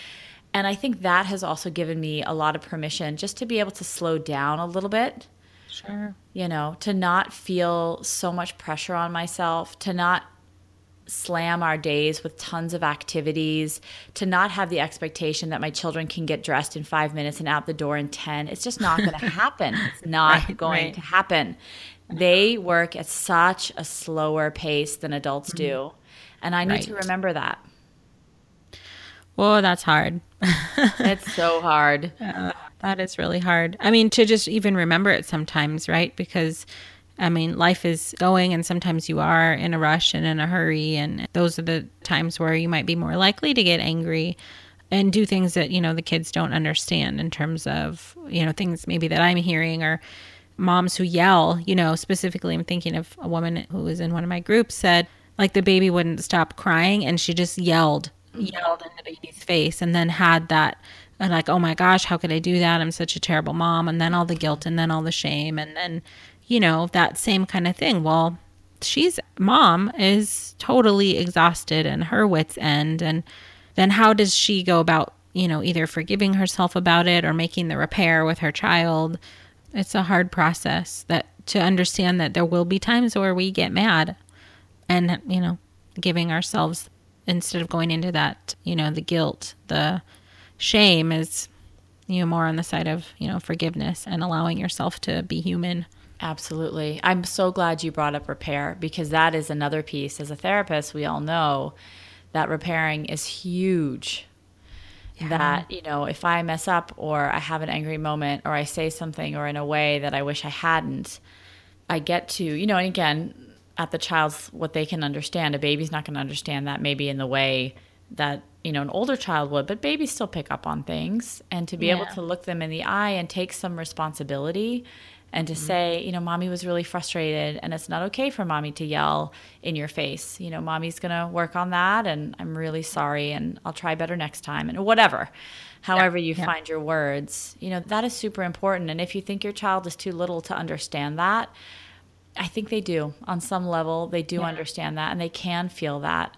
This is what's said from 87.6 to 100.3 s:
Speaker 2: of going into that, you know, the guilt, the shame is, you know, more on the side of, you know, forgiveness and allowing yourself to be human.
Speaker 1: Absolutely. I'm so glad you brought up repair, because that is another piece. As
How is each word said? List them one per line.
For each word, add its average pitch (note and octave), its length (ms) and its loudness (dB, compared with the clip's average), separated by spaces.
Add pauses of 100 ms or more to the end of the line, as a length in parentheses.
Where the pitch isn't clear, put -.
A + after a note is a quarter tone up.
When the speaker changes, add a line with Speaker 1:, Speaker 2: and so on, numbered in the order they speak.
Speaker 2:
of E3+ 80 -4
going E3 220 0
into E3 200 0
that, D3+ 440 -2 (100)
you F3 100 -2
know, D#3 160 0
the D#3 120 -4
guilt, - 520 -2 (140)
the D#3 320 0 (580)
shame F3 540 6
is, - 360 -2 (580)
you F#3 140 0
know, E3+ 60 2
more E3 200 2
on D#3+ 100 0
the E3 60 -2
side E3 260 -4
of, E3 180 -4 (120)
you E3 100 -4
know, F#3 100 -2
forgiveness E3 680 -4
and E3+ 160 -4
allowing E3 360 0
yourself F3+ 420 -4
to E3 220 -4
be E3 180 -4
human. F3 460 -2 (340)
Speaker 1:
Absolutely. D#3 800 -6
I'm F3+ 220 2
so F#3 260 0
glad E3+ 320 -2
you E3 100 -4
brought D3 220 -2
up D3 140 -8
repair, D3 500 -6
because D#3+ 320 -6
that D#3+ 240 4
is D#3 140 -2
another D3 340 -2
piece. C#3+ 380 -8
As D3 100 -10